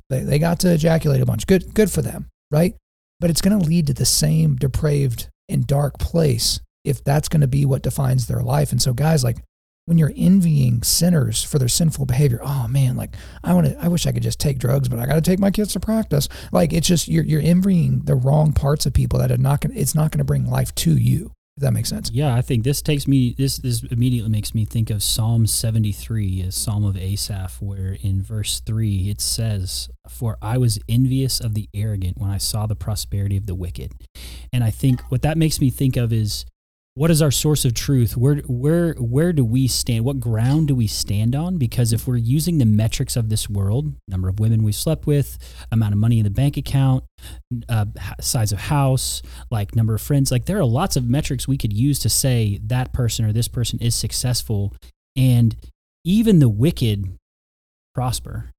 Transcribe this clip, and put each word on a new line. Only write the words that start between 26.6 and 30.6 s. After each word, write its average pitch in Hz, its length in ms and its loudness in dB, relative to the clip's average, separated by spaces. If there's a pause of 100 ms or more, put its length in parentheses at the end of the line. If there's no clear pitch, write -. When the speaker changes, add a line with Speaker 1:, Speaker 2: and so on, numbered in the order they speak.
Speaker 2:
of 98 100 -2
Asaph, 95 640 -6
where 98 400 -6
in 95 220 -2
verse 104 380 -6
three 104 500 -2
it 104 100 -6
says, 107 720 -4 (180)
"For 113 320 -6
I 113 160 -2
was 117 220 2 (100)